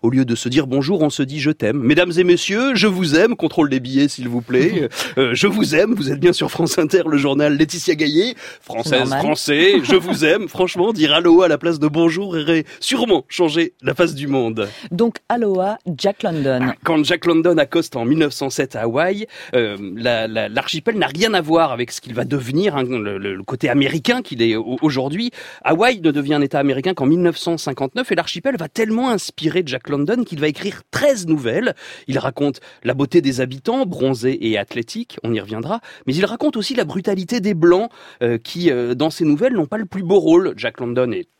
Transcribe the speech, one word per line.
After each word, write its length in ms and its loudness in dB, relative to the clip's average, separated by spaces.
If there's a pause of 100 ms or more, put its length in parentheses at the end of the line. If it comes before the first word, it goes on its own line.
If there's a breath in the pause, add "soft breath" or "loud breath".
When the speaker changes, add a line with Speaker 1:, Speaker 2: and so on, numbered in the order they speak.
Speaker 1:
au 80 2
lieu 160 2
de 80 0
se 160 -4
dire 160 0
bonjour, 340 -2
on 80 4
se 140 -4
dit 180 -6
je 100 0
t'aime. 280 -2
Mesdames 400 2
et 60 4
messieurs, 500 2
je 140 2
vous 260 0
aime, 220 4
contrôle 180 -4
des 240 2
billets 300 0
s'il 200 -6
vous 140 -4
plaît. 520 0
Speaker 2:
<laughs> 40 -8 (180 loud breath)
Speaker 1:
Euh, 160 2
je 140 2
vous 300 0
aime, 180 4
vous 160 -2
êtes 80 -2
bien 140 4
sur 180 -2
France 260 -2
Inter, 300 2
le 100 2
journal 400 2
Laetitia 380 0
Gaillet. 400 0 (260 loud breath)
Française, 300 -8
Speaker 2:
C'est 80 4
normal. 220 0
Speaker 1:
Français, 540 2 (100)
je 100 4
vous 300 2
aime. 240 2
<laughs> 0 -
Franchement, 440 0
dire 200 2
aloha 320 8
à 40 4
la 100 2
place 200 -2
de 80 0
bonjour 500 0
irait 280 2 (160 loud breath)
sûrement 480 0
changer 520 0
la 140 -4
face 220 2
du 100 -6
monde. 420 0 (220 loud breath)
Speaker 2:
Donc 280 0 (100)
aloha, 500 0 (180)
Jack 280 -2
London. 380 0
Speaker 1:
Ah, 200 -2
quand 220 2
Jack 220 0
London 320 4
accoste 360 0
en 100 -4
mille 140 2
neuf 140 2
cent 180 -6
sept 240 -4
à 80 -4
Hawaï, 440 -2 (280 loud breath)
euh, 220 0 (180)
la, 320 -2
la, 220 -4
l'archipel 500 -4
n'a 80 2
rien 260 0
à 80 2
voir 300 2
avec 220 -4
ce 80 -12
qu'il 140 -14
va 100 -2
devenir, 520 -2
hein, 60 0
le, 360 -4
le, 180 -6
le 80 -12
côté 240 -4
américain 540 0
qu'il 200 -4
est 140 2
au-, 260 -6
aujourd'hui. 480 -2 (320 loud breath)
Hawaï 380 2
ne 100 2
devient 240 -2
un 80 0
État 160 -2
américain 360 0
qu'en 120 -2
mille 160 4
neuf 140 2
cent 200 -4
cinquante-neuf 540 -6
et 60 0
l'archipel 400 -4
va 120 -8
tellement 420 -2
inspirer 540 -2
Jack 260 -8
London 340 0
qu'il 160 -8
va 80 0
écrire 420 -6
treize 360 0
nouvelles. 480 0 (340 loud breath)
Il 100 -2
raconte 400 -2 (240 loud breath)
la 120 -2
beauté 260 4
des 200 -2
habitants, 440 -2
bronzés 640 -2
et 80 0
athlétiques, 680 -8
on 120 -2
y 60 -2
reviendra, 400 -6 (260 loud breath)
mais 80 -2
il 100 2
raconte 320 -2
aussi 180 -4
la 100 0
brutalité 560 -4
des 120 0
Blancs, 380 4 (320 loud breath)
euh, 160 0
qui, 320 -2
euh, 240 0
dans 160 0
ses 160 -2
nouvelles, 260 2
n'ont 140 0
pas 100 -8
le 80 -4
plus 180 -8
beau 160 4
rôle. 380 4
Jack 240 -6
London 320 0
est 160 -6 (120)